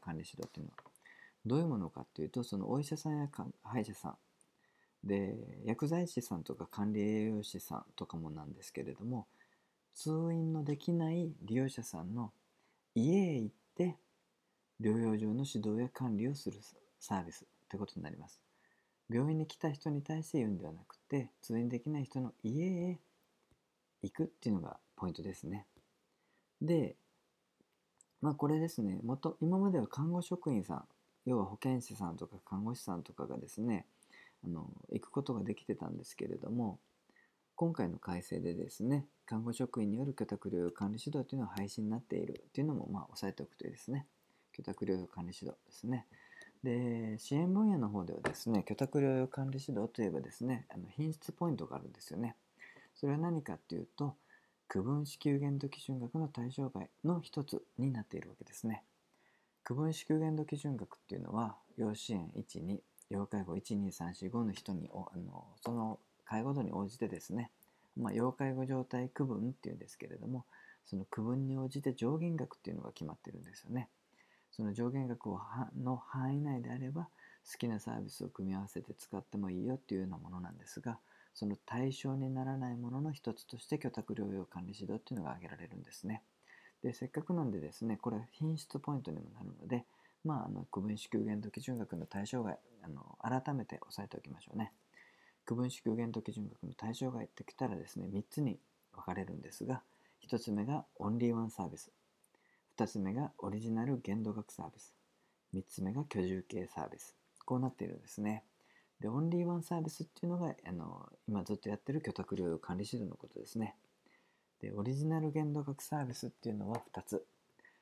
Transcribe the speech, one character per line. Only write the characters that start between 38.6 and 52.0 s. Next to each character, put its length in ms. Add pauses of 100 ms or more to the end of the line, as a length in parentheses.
す 140
ね、 220 (200)
看 180
護 100
職 280
員 100
に 60
よ 80
る 80
居 120
宅 240
療 80
養 140
管 200
理 120
指 140
導 100
と 80
い 20
う 40
の 60
は 80
廃 120
止 140
に 80
な 80
っ 40
て 160
い 80
る 180 (100)
と 60
い 40
う 40
の 60
も、 180
ま 100
あ、 20 (100)
押 20
さ 120
え 60
て 100
お 20
く 100
と 100
い 40
い 20
で 60
す 140
ね。 140 (520)
居 60
宅 220
療 140
養 80
管 180
理 80
指 160
導 160
で 60
す 120
ね。 220 (580)
で、 560
支 160
援 180
分 180
野 60
の 120
方 140
で 100
は 80
で 140
す 140
ね、 180
居 80
宅 240
療 180
養 100
管 220
理 160
指 140
導 140
と 80
い 40
え 40
ば 100
で 120
す 120
ね、 260
あ 80
の、 120
品 240
質 180
ポ 180
イ 40
ン 40
ト 100
が 100
あ 20
る 80
ん 60
で 80